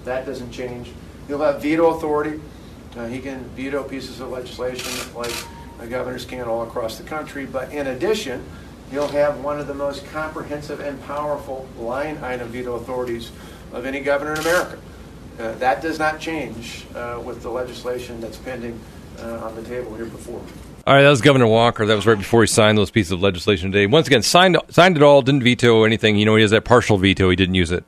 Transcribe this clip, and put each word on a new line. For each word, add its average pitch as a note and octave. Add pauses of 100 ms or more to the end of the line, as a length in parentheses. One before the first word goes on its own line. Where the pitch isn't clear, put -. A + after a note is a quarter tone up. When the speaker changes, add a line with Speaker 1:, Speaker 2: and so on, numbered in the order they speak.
Speaker 1:
That C3
doesn't A#2+
change. B2 (360)
He'll C#3+
have D3
veto D#3+
authority. D3+ (540)
Uh, A#2
he B2+
can C3
veto C3+
pieces B2
of B2+
legislation B2
like A#2 (480)
the A#2
governors B2
can B2
all A#2
across A2+
the -
country. D3
But B2+
in C#3+
addition, C3+ (460)
he'll C#3+
have D3
one D3
of C#3+
the C#3+
most C#3
comprehensive D3+
and C#3
powerful C3
line A#2
item B2
veto B2
authorities A#2+ (400)
of A#2+
any C3+
governor C#3+
in D#3
America. E3 (600)
Uh, A2+
that B2
does D#3
not D#3
change, B2+
uh, A#2+
with A#2+
the A#2
legislation A#2+
that's -
pending, A#2 (380)
uh, A#2
on A2
the A2+
table A#2
here A2+
before. - (460)
Speaker 2:
All C3+
right, C#3
that C#3+
was C3+
Governor C3
Walker. A2+
That G#2+
was G2
right A2+
before G#2+
he G#2
signed G#2+
those F#2+
pieces G2
of F2
legislation F#2+
today. G2+
Once D3+
again, A#2+
signed, F3+ (140)
signed F3
it C#3
all, C#3+
didn't C3
veto A#2
anything. A2
You G#2
know, G#2+
he A2
has G#2+
that G#2+
partial A2
veto. F#2+
He F#2
didn't F#2
use E2+
it. F2